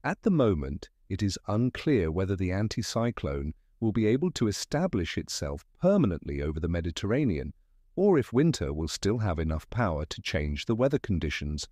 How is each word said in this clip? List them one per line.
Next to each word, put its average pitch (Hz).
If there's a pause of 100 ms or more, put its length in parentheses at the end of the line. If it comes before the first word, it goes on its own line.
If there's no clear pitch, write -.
At 160
the 226
moment, 95 (200)
it 101
is 101 (100)
unclear 110
whether 92
the 90
anticyclone 101 (280)
will 110
be 110
able 143
to -
establish 107
itself - (160)
permanently 107
over 76
the 85
Mediterranean, 85 (440)
or 185
if 117
winter 120
will 78
still 104
have 87
enough 80
power 85
to -
change 73
the 113
weather 135
conditions 76